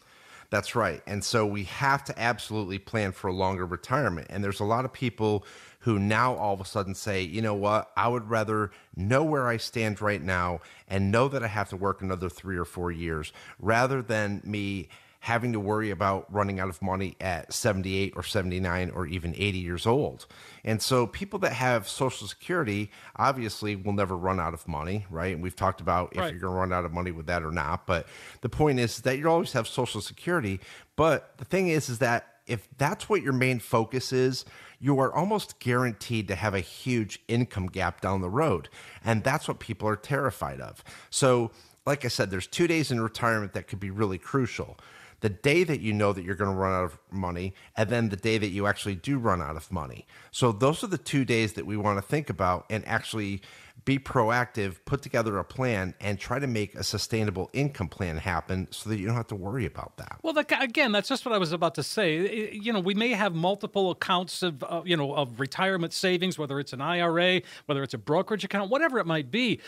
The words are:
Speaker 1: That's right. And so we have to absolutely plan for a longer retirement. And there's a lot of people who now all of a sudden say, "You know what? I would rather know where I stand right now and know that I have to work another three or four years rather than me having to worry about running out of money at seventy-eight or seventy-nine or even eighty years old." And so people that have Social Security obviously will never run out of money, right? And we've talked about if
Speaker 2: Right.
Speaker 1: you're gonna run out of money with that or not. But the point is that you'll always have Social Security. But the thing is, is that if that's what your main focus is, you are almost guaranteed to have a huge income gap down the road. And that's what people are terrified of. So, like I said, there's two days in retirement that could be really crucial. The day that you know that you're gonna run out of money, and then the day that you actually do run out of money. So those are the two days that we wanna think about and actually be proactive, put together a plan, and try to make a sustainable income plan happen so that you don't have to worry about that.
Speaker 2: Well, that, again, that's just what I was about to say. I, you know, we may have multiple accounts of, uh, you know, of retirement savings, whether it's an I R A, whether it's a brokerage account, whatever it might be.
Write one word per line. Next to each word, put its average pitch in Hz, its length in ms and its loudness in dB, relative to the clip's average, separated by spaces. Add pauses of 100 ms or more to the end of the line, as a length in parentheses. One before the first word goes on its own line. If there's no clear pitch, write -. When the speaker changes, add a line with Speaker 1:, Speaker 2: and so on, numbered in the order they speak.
(520)
Speaker 1:
That's 101 240 0
right. 98 300 2
And 101 180 -4
so 110 220 2
we 101 200 -2
have 139 400 0
to - 140 -8
absolutely 107 600 -2
plan 104 320 0
for - 160 -6
a 92 60 0
longer 92 340 0
retirement. 90 640 -2
And 98 120 -4
there's 101 160 -4
a 107 60 -2
lot 113 180 2
of 127 80 -6
people 110 540 0 (360)
who 110 180 2
now 110 340 4
all 101 220 0
of 92 40 -8
a 95 60 -10
sudden 98 300 -2
say, 98 260 -2
"You 92 220 -2
know 107 100 2
what? 104 420 2
I 110 120 2
would 120 240 -2
rather 107 400 2 (240)
know 120 280 4
where 147 240 2
I 117 100 2
stand 110 440 -2
right 104 220 2
now 90 380 0 (260)
and 98 240 2
know 120 160 6
that 135 160 -2
I 117 40 -2
have 104 220 -2
to 98 80 -8
work 95 240 -2
another 92 280 -2
three 92 280 -6
or 87 80 -2
four 87 260 -4
years 80 400 -4 (280)
rather 123 420 2
than 107 420 -2
me 101 460 -4 (320)
having 117 300 0
to 110 80 -2
worry 107 300 0
about 98 440 0
running 98 280 0
out 95 80 -2
of 87 120 -8
money 95 380 -2
at 90 340 -4
seventy-eight 95 640 0
or 87 80 -6
seventy-nine 92 640 0
or 90 160 -4
even 82 320 -4
eighty 95 220 0
years 87 260 -4
old." 110 400 2 (400)
And 110 160 0
so 123 260 4
people 196 320 -8
that 170 140 2
have 120 340 2
Social 127 400 -2
Security 107 640 -2 (240)
obviously 113 600 0
will 98 160 -2
never 98 240 2
run 92 220 2
out 82 140 0
of - 140 -12
money, 87 420 -4
right? 87 240 -2
And 78 80 -6
we've 90 140 -6
talked 95 260 0
about 87 320 2
if 82 60 -4
Speaker 2:
Right. 85 120 -2
Speaker 1:
you're 85 100 -10
gonna 92 180 0
run 92 140 2
out 90 120 0
of 82 80 -6
money 87 180 -2
with 80 160 -10
that 87 160 0
or 80 80 -4
not. 82 360 -2
But 87 180 0 (360)
the 120 80 -4
point 135 300 4
is 117 220 0
that 131 160 0
you'll 156 140 2
always 156 220 2
have 117 140 0
Social 117 340 -2
Security. 110 580 -2 (380)
But 151 400 2
the - 80 -12
thing 185 240 2
is, 156 200 2
is 117 100 -6
that 120 360 2 (120)
if - 200 -4 (100)
that's 143 300 0
what 202 140 4
your 131 120 0
main 127 260 2
focus 120 520 0
is, 127 320 2 (360)
you 135 200 4
are 131 140 2
almost 196 460 0
guaranteed 120 680 0
to 95 60 2
have 98 200 2
a 98 60 4
huge 113 640 -2
income 113 400 0
gap 90 340 -2
down 95 200 0
the 90 80 -2
road. 107 400 0 (340)
And 110 200 2
that's 139 240 0
what 131 120 -4
people 104 300 -4
are 107 80 2
terrified 110 640 -2
of. - 220 -14 (260)
So, 123 420 4 (340)
like 139 200 0
I - 20 0
said, 107 240 0
there's 95 160 -4
two 170 200 2
days 160 240 2
in 117 100 2
retirement 110 520 0
that 92 140 -6
could 98 120 -8
be 98 120 -6
really 95 260 0
crucial. - 600 -4 (440)
The 110 80 2
day 143 360 4
that 156 160 -2
you 107 100 0
know 104 220 4
that 92 100 -4
you're 92 120 -4
gonna 98 200 0
run 95 160 2
out 92 140 2
of 85 120 -8 (140)
money, 92 420 -4 (220)
and 110 140 2
then 117 180 2
the 101 80 0
day 110 220 2
that 104 100 2
you 98 200 0
actually 101 280 0
do 131 240 -2
run 98 220 2
out 78 160 -4
of - 120 -12
money. 67 380 -6 (240)
So 120 220 2
those 131 280 2
are 240 60 -4
the 185 100 -2
two 139 280 0
days 113 280 2
that - 120 -6
we 101 100 -4
wanna 101 260 2
think 147 280 -2
about 92 400 2
and 104 180 -2
actually 104 540 -2 (480)
be 135 80 4
proactive, 117 800 0 (100)
put 139 160 -2
together 110 380 0
a 87 40 -2
plan, 101 560 -2
and 101 200 -4
try - 180 -4
to 139 80 -2
make 110 300 -2
a - 80 -6
sustainable 104 720 -2
income 139 360 -2
plan 85 280 -4
happen 90 520 -2
so - 180 -10
that 107 120 -2
you 92 80 -4
don't 117 80 0
have 117 100 -2
to 110 100 -8
worry 101 300 -4
about - 320 -10
that. - 240 -14
Speaker 2:
Well, 320 120 -2
that, 294 120 2 (160)
again, 269 300 2
that's 202 180 0
just 269 160 -2
what 240 80 0
I 208 60 4
was 165 140 0
about 170 200 2
to 156 80 -4
say. 165 380 0
I, 208 320 -2
you 214 200 -4
know, 208 100 2
we 190 120 0
may 233 200 2
have 196 200 2
multiple 190 560 0
accounts 180 540 0
of, 151 180 -2
uh, 170 240 -6
you 175 100 4
know, 143 200 0
of 123 240 -2
retirement 175 520 0
savings, 180 460 0
whether 139 220 -4
it's 139 120 -6
an 131 100 -8
I 170 200 0
R 170 180 4
A, 180 220 4 (240)
whether 139 160 0
it's 135 140 -4
a - 20 -6
brokerage 175 460 0
account, 196 260 -2
whatever 262 300 2
it 175 80 0
might 156 240 0
be. 226 360 2